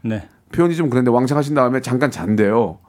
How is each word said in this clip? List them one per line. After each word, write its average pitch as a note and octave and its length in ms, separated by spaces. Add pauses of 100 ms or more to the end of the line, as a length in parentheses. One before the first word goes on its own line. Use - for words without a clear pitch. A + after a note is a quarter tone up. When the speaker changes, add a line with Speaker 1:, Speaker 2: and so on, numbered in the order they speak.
Speaker 1:
네. A2 260 (240)
Speaker 2:
표현이 E3+ 240
좀 E3 140
그런데 B2 200
왕창 B2+ 280
하신 D3 160
다음에 B2+ 260
잠깐 B2+ 300
잔대요. G#2+ 680 (100)